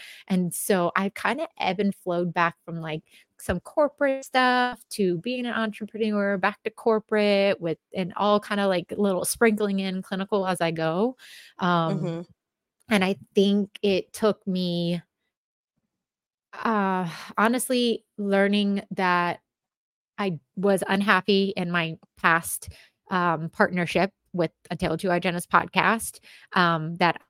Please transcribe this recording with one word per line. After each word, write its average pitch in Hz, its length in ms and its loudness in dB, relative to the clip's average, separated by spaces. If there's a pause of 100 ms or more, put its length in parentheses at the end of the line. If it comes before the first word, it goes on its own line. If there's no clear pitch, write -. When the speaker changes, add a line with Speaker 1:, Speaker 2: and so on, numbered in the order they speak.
(280)
Speaker 1:
And 180 260 0
so 180 420 0
I 196 140 0
kinda 226 380 -4 (120)
ebb 185 200 -2
and 202 160 0
flowed 175 380 -4
back 170 220 0 (100)
from, 170 160 -10
like, 160 200 -8 (380)
some 180 220 -4
corporate 277 640 -2
stuff 247 680 2
to 180 280 0
being 247 280 -6
an 233 60 -6
entrepreneur, 208 840 -2
back 190 260 -2
to 226 80 -4
corporate 208 880 2
with, 165 180 -4 (160)
and 185 200 -4
all 208 240 2
kinda, 202 280 -2
like, 180 300 -2
little 196 280 0
sprinkling 208 540 2
in 190 240 -4
clinical 196 440 -2
as 180 140 0
I 170 100 2
go. 165 460 -2 (420)
Um, 175 380 2
Speaker 2:
Mm-hmm. 165 240 -4 (680)
Speaker 1:
and 202 140 4
I 196 120 0 (200)
think 202 460 2
it 196 320 0
took - 340 0
me, 175 540 -2 (1600)
uh, 190 460 0 (280)
honestly 240 680 0 (120)
learning 202 640 2 (100)
that 175 480 0 (800)
I 190 220 -4 (160)
was 196 320 2
unhappy 196 680 2
in 175 140 -4
my 165 260 -2 (200)
past, - 520 0 (420)
um, 165 380 0
partnership 180 640 0 (220)
with 170 180 0 (200)
A 175 60 -6
Tale 180 160 0
of 170 80 -2
Two 196 80 -2
Hygienists 175 380 -2
podcast, 185 720 0 (340)
um, 170 440 2
that 175 320 2